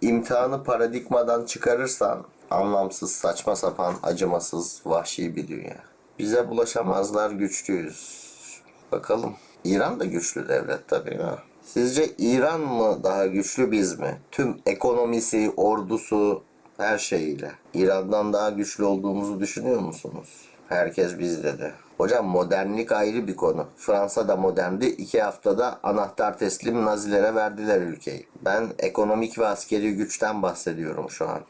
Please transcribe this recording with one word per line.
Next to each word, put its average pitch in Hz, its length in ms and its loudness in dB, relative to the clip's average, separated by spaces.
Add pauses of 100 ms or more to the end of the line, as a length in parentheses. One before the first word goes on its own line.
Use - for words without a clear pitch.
imtihanı 123 640 2
paradigmadan 117 840 2
çıkarırsan 120 800 0 (260)
anlamsız, 101 600 0
saçma - 440 0
sapan, 90 380 0 (100)
acımasız, 87 800 -2
vahşi 82 500 -2
bir - 120 -6
dünya. - 300 -10 (420)
Bize 107 300 2
bulaşamazlar, 104 840 0
güçlüyüz. 95 920 -4 (680)
Bakalım. 113 420 -2 (300)
İran 98 360 0
da 95 60 -2
güçlü 82 440 -4
devlet 67 380 -2
tabii - 300 -2
ha. - 220 -4 (260)
Sizce 127 420 2 (100)
İran 131 440 2
mı 117 420 2
daha 98 220 2
güçlü, 101 460 0
biz 92 280 2
mi? 71 220 -4 (100)
Tüm 131 340 -2
ekonomisi, 117 920 2
ordusu, 104 840 2 (340)
her 104 200 2
şeyiyle. 76 540 -2 (220)
İran'dan 95 600 2
daha 104 160 2
güçlü 101 340 -2
olduğumuzu 98 560 0
düşünüyor 110 400 -2
musunuz? - 500 -8 (400)
Herkes 87 500 0
biz 85 240 -2
dedi. 73 300 -4 (240)
Hocam 107 280 2
modernlik 98 640 0
ayrı 107 360 0
bir 92 80 -4
konu. 80 320 0 (100)
Fransa 101 500 2
da 98 80 2
moderndi. 92 500 0
İki - 360 0
haftada 107 640 0
anahtar 104 540 0
teslim 110 480 0
Nazilere 104 500 2
verdiler 107 460 2
ülkeyi. 80 460 -6 (180)
Ben 104 220 2 (120)
ekonomik 110 600 0
ve 110 80 4
askeri 104 480 0
güçten 107 460 -2
bahsediyorum 80 680 -4
şu - 200 -4
an. - 100 -6 (100)